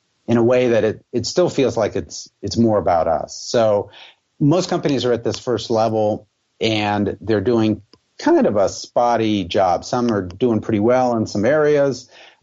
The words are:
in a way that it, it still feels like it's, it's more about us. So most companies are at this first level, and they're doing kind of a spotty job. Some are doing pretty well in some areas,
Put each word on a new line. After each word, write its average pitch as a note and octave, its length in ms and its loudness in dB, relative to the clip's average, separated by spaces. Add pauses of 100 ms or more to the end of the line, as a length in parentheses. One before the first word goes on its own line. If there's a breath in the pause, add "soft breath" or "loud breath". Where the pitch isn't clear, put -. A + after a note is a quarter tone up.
(280)
in A#2 100 2
a A#2 60 2
way B2+ 260 4
that A2 140 2
it, G#2 280 -2
it A#2 140 -4
still F3+ 240 0
feels B2 280 0
like G2+ 180 0
it's, - 340 -10 (120)
it's G2 160 -8
more A2 200 4
about E2 300 2
us. - 280 -2
So G#2+ 560 0 (480 loud breath)
most D#3+ 300 2
companies D3 360 -2
are A#2+ 80 2
at A2+ 100 -4
this G#2+ 160 -4
first A#2 300 -4
level, A2 580 0 (320)
and G#2 640 -2
they're G#2+ 200 0
doing A2 400 0 (360)
kind D4 300 2
of G#2+ 80 0
a G2 140 2
spotty A2+ 760 0
job. F2+ 420 0
Some A#2+ 260 -2
are G2+ 100 0
doing A2 400 -2
pretty A2 180 -2
well A#2+ 360 2
in A2 120 -2
some G#2 180 -2
areas, C#3+ 640 0 (340 loud breath)